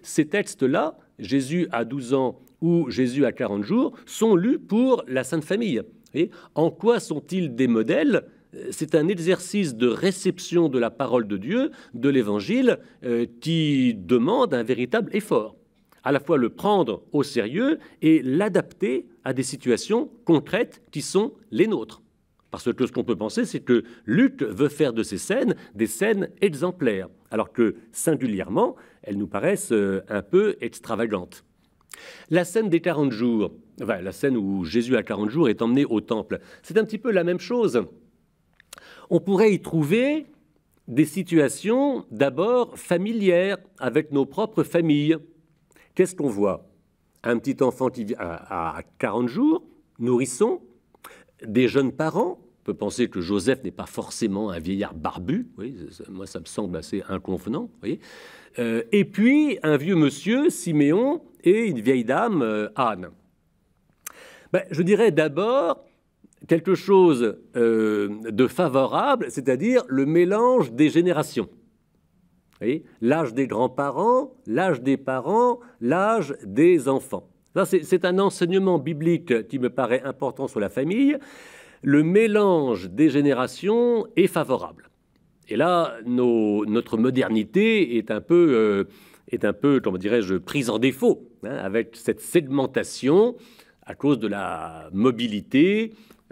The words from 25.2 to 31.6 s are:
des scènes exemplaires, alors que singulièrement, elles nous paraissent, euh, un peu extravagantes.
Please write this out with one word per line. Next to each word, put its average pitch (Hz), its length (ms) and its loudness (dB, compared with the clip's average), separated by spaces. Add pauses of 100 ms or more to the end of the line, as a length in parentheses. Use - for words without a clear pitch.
des 110 120 0
scènes 196 440 -2 (100)
exemplaires, 131 680 -2 (220)
alors 110 220 -4
que 110 240 0 (160)
singulièrement, 120 840 -2 (260)
elles 101 160 -8
nous 101 100 -4
paraissent, 147 440 -2
euh, 98 360 2
un 104 140 -4
peu 196 400 2
extravagantes. 107 840 -6 (840)